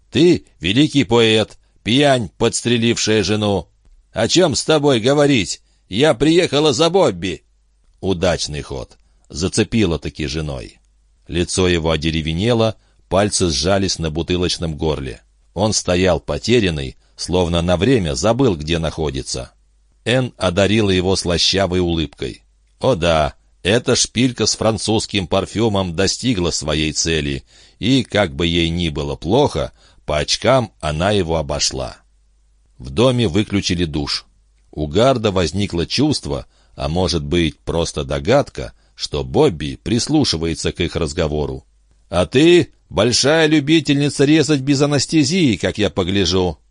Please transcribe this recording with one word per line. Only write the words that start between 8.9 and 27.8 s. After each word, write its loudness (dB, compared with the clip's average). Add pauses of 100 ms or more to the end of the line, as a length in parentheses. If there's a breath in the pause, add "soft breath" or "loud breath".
Зацепила-таки -2
женой. -8 (480)
Лицо 0
его 0
одеревенело, -2 (320)
пальцы 0
сжались 0
на -4
бутылочном -4
горле. -4 (320)
Он -2
стоял 0
потерянный, -2 (200)
словно 0
на 0
время 0
забыл, 0
где -4
находится. -6 (520)
Энн 0
одарила 2
его 2
слащавой 0
улыбкой. -4 (380)
О 0
да, 0 (280)
эта 2
шпилька 0
с -2
французским -2
парфюмом -2
достигла -2
своей -2
цели, -4 (340 soft breath)
и, 0